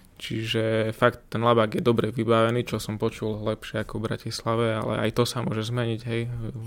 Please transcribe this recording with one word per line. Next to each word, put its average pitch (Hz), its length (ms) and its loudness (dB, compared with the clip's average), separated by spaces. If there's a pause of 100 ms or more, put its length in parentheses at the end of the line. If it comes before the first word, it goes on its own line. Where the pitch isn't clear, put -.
(200)
Čiže 110 720 0
fakt - 400 2
ten 110 80 -2
labák 113 340 4
je 113 80 -2
dobre 113 300 4
vybavený, 113 560 2
čo - 80 -4
som 107 240 -6
počul, 107 400 -2
lepšie 110 400 -4
ako 107 160 -6
v 107 80 -4
Bratislave, 117 600 -2 (100)
ale 113 240 -2
aj 110 160 0
to 120 80 4
sa 120 160 -4
môže 110 240 0
zmeniť, 117 400 0
hej. 117 240 -2 (380)